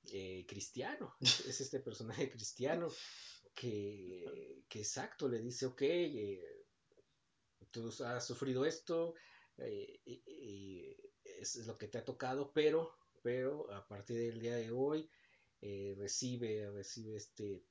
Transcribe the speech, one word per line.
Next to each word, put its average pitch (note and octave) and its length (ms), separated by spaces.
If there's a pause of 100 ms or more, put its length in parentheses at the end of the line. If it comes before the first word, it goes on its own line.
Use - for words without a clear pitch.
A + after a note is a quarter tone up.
(120)
eh, F#2 360
cristiano, B2+ 720
es, - 200
es C3 200
este C3+ 200
personaje A2+ 480
cristiano D#3 580 (680)
que, F2+ 1160
que A2+ 100
exacto, C#3+ 500
le A#2 120
dice, B2 260
"Ok, B2+ 160
eh, C#3 580 (1300)
tú A#2 180 (160)
has A#2+ 200
sufrido C3 400
esto, E3 480 (440)
eh, G#2 480
y, B2+ 200
y G2 720 (260)
es, F#2 340
es A2 100
lo A2+ 100
que G#2 100
te B2 100
ha - 80
tocado, C3+ 480
pero, D#3 420 (260)
pero B2+ 500
a G2+ 160
partir G#2 300
del A#2 220
día A#2 160
de A2+ 160
hoy, D3 380 (520)
eh, G2 360
recibe, G#2+ 760
recibe G#2+ 460
este G2+ 540